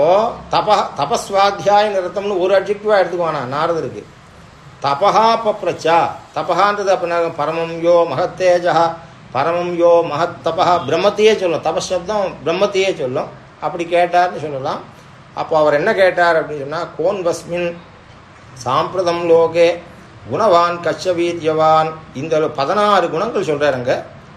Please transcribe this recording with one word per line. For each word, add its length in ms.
தப-, 460
தபஸ்வாத்தியாய 960
நிறுத்தம்னு 460
ஒரு 160
அட்ஜெக்டிவா 440
எடுத்துக்குவானா 480
நாரதருக்கு. 560
தபஹா 460
பப்ரச்சா. 560
தபஹான்றது 580
அப்படின்னா 260
பரமம் 460
யோ 120
மகத்தேஜா, 680
பரமம் 460
யோ 140
மகத் 400
தபஹா, 300
பிரம்மத்தையே 520
சொல்லும். 240
தபஸ் 300
சப்தம் 420
பிரம்மத்தையே 520
சொல்லும். 340
அப்படி 240
கேட்டார்னு 580
சொல்லலாம். 400
அப்போ 220
அவர் 240
என்ன 140
கேட்டார் 440
அப்படின்னு 260
சொன்னா, 160
கோன் 300
வஸ்மின் 440
சாம்பிரதம் 640
லோகே 400
குணவான் 520
கச்ச 320
வீரியவான். 800
இந்த 200
பதினாறு 600
குணங்கள் 400
சொல்றாருங்க. 420